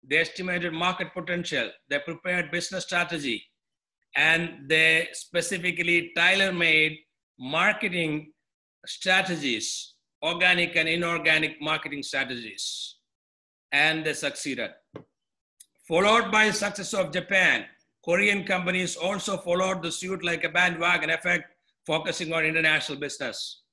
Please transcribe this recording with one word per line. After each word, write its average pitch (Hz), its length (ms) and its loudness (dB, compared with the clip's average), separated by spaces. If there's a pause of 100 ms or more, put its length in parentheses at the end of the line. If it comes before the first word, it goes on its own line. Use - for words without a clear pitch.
They 139 120 0
estimated 175 560 -2
market 180 400 -2
potential. 170 580 -4 (180)
They 143 100 0
prepared 170 520 -4
business 175 320 -4
strategy. 160 640 -4 (720)
And 160 500 2
they 160 460 4
specifically 170 1040 -2
tailor-made 170 800 4 (420)
marketing 165 960 -2 (520)
strategies, 170 1080 -2 (280)
organic 175 540 2
and 160 140 2
inorganic 160 720 0
marketing 147 420 -4
strategies. 123 920 -8 (760)
And 156 340 2
they 156 80 -2
succeeded. 135 580 -6 (1160)
Followed 202 460 4
by 214 180 6
success 202 420 -4
of 175 200 0
Japan, 170 520 2 (380)
Korean 196 400 2
companies 185 540 -2
also 190 400 -4
followed 185 440 0
the 165 80 -4
suit 185 320 -6
like 170 220 -2
a 165 60 -2
bandwagon 170 600 2
effect, 165 360 0 (400)
focusing 160 480 -2
on 160 100 0
international 156 560 2
business. - 600 -8 (120)